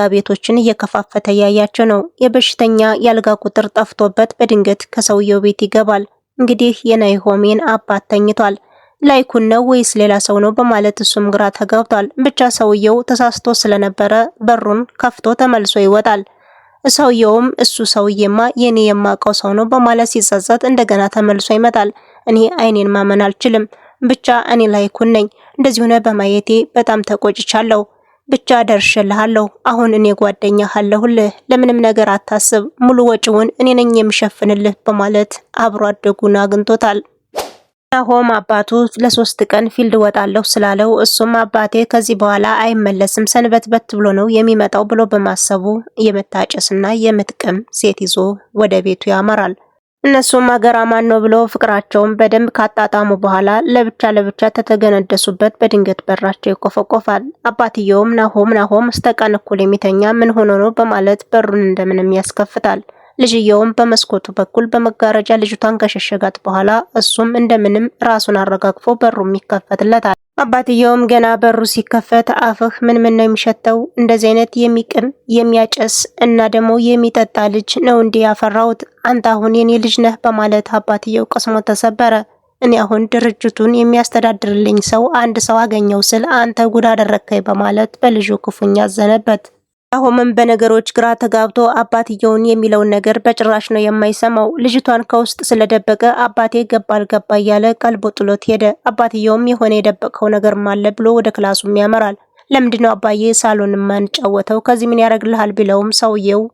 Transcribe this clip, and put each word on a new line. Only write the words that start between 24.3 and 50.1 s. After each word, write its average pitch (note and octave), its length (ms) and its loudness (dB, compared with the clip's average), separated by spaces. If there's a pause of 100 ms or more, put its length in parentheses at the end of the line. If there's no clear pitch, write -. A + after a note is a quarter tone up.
እኔ A#3 200 2
ላይኩን G#3 440 0
ነኝ። G#3+ 140 2 (280)
እንደዚህ B3+ 280 0
ሆነ A#3 180 2
በማየቴ G#3 500 -2 (220)
በጣም A3 320 0
ተቆጭቻለሁ። G#3+ 760 -2 (460)
ብቻ C4+ 220 -2 (140)
ደርሼልሃለሁ። G#3+ 840 0 (200)
አሁን A#3 260 0
እኔ G#3+ 220 2
ጓደኛህ G#3 600 0
አለሁልህ። G#3+ 600 0 (120)
ለምንም B3 360 2
ነገር A3 280 2
አታስብ። G#3 540 -2 (160)
ሙሉ B3 260 4
ወጪውን A3+ 480 0
እኔ B3+ 200 0
ነኝ A#3+ 200 2
የምሸፍንልህ" G#3 880 0
በማለት G#3 480 0 (260)
አብሮ G#3+ 280 -2
አደጉን G3+ 500 0
አግኝቶታል። G#3 640 0 (920)
ናሆም A#3+ 380 0
አባቱ G#3 380 -2 (280)
ለሶስት A#3 500 -2
ቀን A3 220 0
ፊልድ A3+ 260 -2
ወጣለሁ G#3 500 0
ስላለው G#3 540 0
እሱም A3+ 360 0
"አባቴ A3+ 520 0
ከዚህ A3+ 300 -2
በኋላ G3+ 300 0 (120)
አይመለስም፣ G#3+ 680 0
ሰንበትበት A3+ 600 0
ብሎ G#3 240 -2
ነው G3 160 0
የሚመጣው" A3 560 2
ብሎ G#3+ 220 0
በማሰቡ G3 580 -2 (380)
የምታጨስና G3 840 -2 (120)
የምትቅም G#3 640 -2 (160)
ሴት - 260 -2
ይዞ F#3 160 -4 (380)
ወደ G3+ 280 0
ቤቱ F#3+ 260 -4
ያመራል። G3 460 0 (500)
እነሱም B3+ 440 2